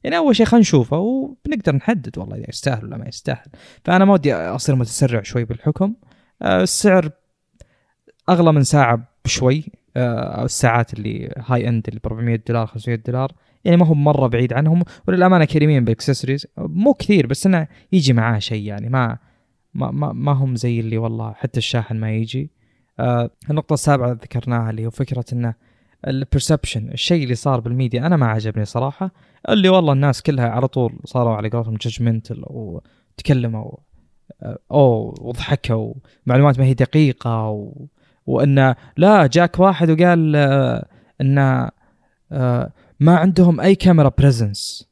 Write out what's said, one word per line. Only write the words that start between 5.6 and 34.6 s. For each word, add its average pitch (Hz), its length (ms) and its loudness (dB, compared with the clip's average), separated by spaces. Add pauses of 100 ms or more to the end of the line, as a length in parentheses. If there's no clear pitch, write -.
آه، 185 220 2
السعر 185 460 2 (1200)
أغلى 170 240 4
من 143 100 4
ساعة 123 480 2 (140)
بشوي، 131 380 0 (340)
آه، 120 480 -4
الساعات 117 480 0
اللي 110 440 -10
هاي 120 320 -2
إند 113 180 -2
اللي 110 160 -10
بأربعمية 113 440 -4
دولار، 117 200 -2
خمسمية 117 280 -6
دولار، 123 360 -4 (340)
يعني 170 120 4
ما 175 80 6
هم 151 180 2
مرة 139 240 2
بعيد 120 260 0
عنهم، 156 300 2 (240)
وللأمانة 180 380 4
كريمين 147 400 2
بالأكسسوارز، 131 640 -2 (100)
مو 196 360 0
كثير 170 340 2
بس 139 180 -4
إنه 175 220 2 (240)
يجي 139 220 4
معاه 113 260 2
شيء 107 240 -6
يعني، 104 260 -8
ما، 120 280 -2 (560)
ما، - 180 -6
ما، 143 220 -4
ما 135 180 -2
هم 131 240 -2
زي 117 240 -2
اللي 113 180 -4
والله 113 360 -6
حتى - 240 -6
الشاحن 113 380 -4
ما 110 160 -4
يجي. 113 480 -6 (420)
آه، 120 300 -2 (200)
النقطة 151 240 -2
السابعة 131 380 0
ذكرناها، 117 580 -6
اللي 110 160 -6
هو 113 40 -6
فكرة - 440 -6
إنه 120 200 -4 (540)
البرسبشن، 135 840 -2
الشيء 160 340 -2
اللي 123 120 -2
صار 131 240 -2
بالميديا، 123 480 -4
أنا 170 100 2
ما 131 80 2
عجبني 110 400 -2
صراحة. 139 460 -6 (380)
اللي 196 200 4
والله 170 240 4
الناس 135 280 2
كلها 127 280 0
على 123 180 0
طول 120 380 -2
صاروا 117 300 0
على 104 140 -6
قولتهم 113 280 -4
judgmental 113 600 -4
وتكلموا، - 1300 -6 (680)
آه، - 180 -14 (120)